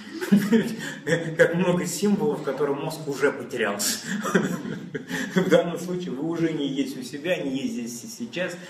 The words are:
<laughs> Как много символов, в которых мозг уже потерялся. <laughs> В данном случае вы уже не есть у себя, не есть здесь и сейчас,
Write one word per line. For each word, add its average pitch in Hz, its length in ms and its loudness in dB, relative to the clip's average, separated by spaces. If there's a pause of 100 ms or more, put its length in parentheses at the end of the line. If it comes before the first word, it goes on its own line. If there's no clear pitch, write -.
(300)
<laughs> 165 1080 2
Как 165 180 6
много 180 300 2
символов, 156 560 2
в - 20 -8
которых 139 340 0
мозг 147 300 -6
уже 139 240 2
потерялся. 110 680 -2 (340)
<laughs> - 1000 -2
В 170 140 4
данном 170 300 6
случае 180 320 -4
вы 143 160 -4
уже 165 240 0
не 143 160 -2
есть 131 300 -2
у 117 60 -8
себя, 151 340 -2
не 135 200 -2
есть 117 160 -2
здесь 117 300 -8
и 110 40 -14
сейчас, 175 500 -6 (120)